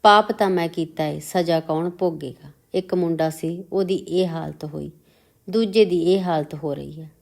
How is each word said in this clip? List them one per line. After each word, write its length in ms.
ਪਾਪ 300
ਤਾਂ 180
ਮੈਂ 180
ਕੀਤਾ 380
ਏ, 140
ਸਜ਼ਾ 400
ਕੌਣ 300
ਭੋਗੇਗਾ? 600
ਇੱਕ 200
ਮੁੰਡਾ 360
ਸੀ, 420
ਉਹਦੀ 240
ਇਹ 320
ਹਾਲਤ 380
ਹੋਈ, 260
ਦੂਜੇ 360
ਦੀ 280
ਇਹ 80
ਹਾਲਤ 340
ਹੋ 180
ਰਹੀ 280
ਹੈ। 100